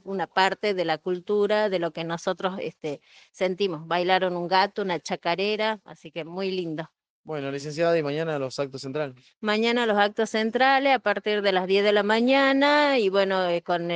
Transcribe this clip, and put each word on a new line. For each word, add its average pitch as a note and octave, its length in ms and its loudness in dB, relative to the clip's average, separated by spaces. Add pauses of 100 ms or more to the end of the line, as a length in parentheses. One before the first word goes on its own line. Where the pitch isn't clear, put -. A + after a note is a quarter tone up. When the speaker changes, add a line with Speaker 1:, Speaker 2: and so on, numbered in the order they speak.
Speaker 1:
una F#3+ 200 -4
parte G3 480 0
de F3+ 120 0
la D#3+ 120 0
cultura, G#3 720 0
de F#3 80 0
lo E3+ 140 -2
que E3 120 -8
nosotros, F3+ 560 -4
este, D3+ 400 -8 (320)
sentimos. F3+ 560 -2
Bailaron F3+ 480 0
un F3 120 -4
gato, F#3+ 340 0
una F3+ 180 -4
chacarera, G3+ 840 -4
así E3 240 -20
que E3 140 -10
muy F3+ 260 -6
lindo. E3 400 -6 (340)
Speaker 2:
Bueno, C#3+ 280 -8
licenciada, D3+ 460 0
¿y D#3 60 0
mañana D3+ 360 -4
los C3 180 -6
actos C3+ 260 -6
centrales? C3+ 340 -6 (240)
Speaker 1:
Mañana A3+ 440 0
los G#3 120 0
actos G#3 320 2
centrales C4 680 2
a - 40 2
partir G#3 420 0
de G3 100 2
las F#3 160 2
diez G3 160 4
de G#3 80 4
la G#3 100 4
mañana C4+ 1000 4
y G3 100 2
bueno, F#3+ 400 2
eh, E3+ 140 0
con E3+ 320 -2